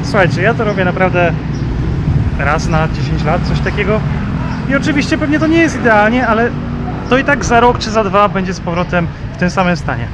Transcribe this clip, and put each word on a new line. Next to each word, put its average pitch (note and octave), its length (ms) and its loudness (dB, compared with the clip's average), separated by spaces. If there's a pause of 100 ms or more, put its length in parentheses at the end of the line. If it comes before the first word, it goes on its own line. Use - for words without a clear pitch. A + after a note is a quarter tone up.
Słuchajcie, F3 380 2
ja G#3+ 120 2
to A#3 100 -2
robię G3 220 0
naprawdę F3 480 2 (1040)
raz D3 280 0
na D#3+ 200 2
dziesięć D3 360 -2
lat, E3 240 0
coś - 120 0
takiego. G3+ 400 0 (680)
I C4+ 60 2
oczywiście C#4+ 420 0
pewnie D4+ 220 0
to D#4+ 80 2
nie D#4+ 100 4
jest E4 220 2
idealnie, A3+ 480 2
ale A3+ 220 2 (600)
to B3 80 4
i C4+ 60 2
tak B3 220 0
za A#3 140 4
rok A#3+ 200 4
czy A3 120 -6
za A3 120 0
dwa G3+ 260 2
będzie F#3 240 -2
z F3 60 -8
powrotem E3+ 480 -2 (260)
w - 40 -12
tym F3+ 120 0
samym F3+ 280 0
stanie. A#2+ 360 -4